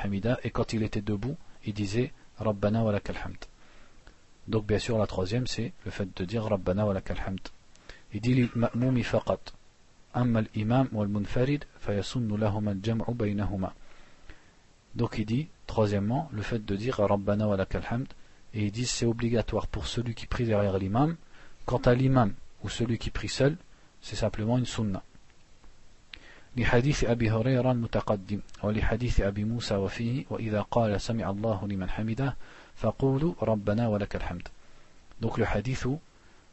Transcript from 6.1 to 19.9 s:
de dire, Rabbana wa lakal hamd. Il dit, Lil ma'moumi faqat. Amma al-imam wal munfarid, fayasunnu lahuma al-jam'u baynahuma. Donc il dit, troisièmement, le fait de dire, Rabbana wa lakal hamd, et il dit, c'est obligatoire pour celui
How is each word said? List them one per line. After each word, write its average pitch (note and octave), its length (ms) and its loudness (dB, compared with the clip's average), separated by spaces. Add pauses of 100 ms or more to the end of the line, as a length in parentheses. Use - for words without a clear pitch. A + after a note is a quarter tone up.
de F#2+ 80 -2
dire, G#2+ 200 -4
Rabbana G2 400 2
wa G2+ 100 2
lakal F2 220 -2 (100)
hamd. F#2+ 200 -6 (680)
Il G#2 80 -4
dit, B2 120 4
Lil B2 220 4
ma'moumi A#2 480 2
faqat. - 500 0 (640)
Amma B2 240 4
al-imam A2 540 2
wal G#2 160 0
munfarid, B2 560 0 (140)
fayasunnu G#2 580 -2
lahuma G#2 340 2
al-jam'u A2 420 0
baynahuma. G2+ 640 -2 (1200)
Donc A#2 240 0
il G#2+ 60 0
dit, B2 240 -2 (180)
troisièmement, G#2+ 640 2
le G#2+ 100 -6
fait G#2+ 240 -2
de G2+ 100 0
dire, A2+ 200 -2
Rabbana G#2 520 2
wa G2+ 80 2
lakal F#2+ 360 -2
hamd, B2 160 -2 (480)
et G#2 100 0
il G2+ 60 0
dit, A#2+ 160 -2
c'est - 180 -2
obligatoire A#2 600 0
pour - 180 -4
celui A#2+ 300 -2